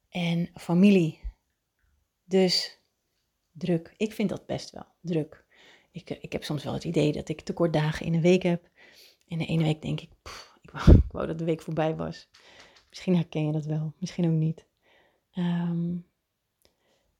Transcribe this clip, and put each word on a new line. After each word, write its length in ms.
en 440
familie. 680
Dus 560
druk. 460
Ik 160
vind 160
dat 160
best 260
wel 140
druk. 460
Ik, 180
eh, 120
ik 100
heb 120
soms 200
wel 100
het 100
idee 280
dat 180
ik 120
tekortdagen 640
in 80
een 80
week 220
heb. 260
En 100
de 80
ene 180
week 180
denk 200
ik, 80
"Pff, 400
ik 100
wou, 260
<laughs> 80
ik 60
wou 160
dat 100
de 80
week 160
voorbij 340
was." 340
Misschien 260
herken 300
je 60
dat 140
wel, 340
misschien 260
ook 120
niet. 280
Ehm, 640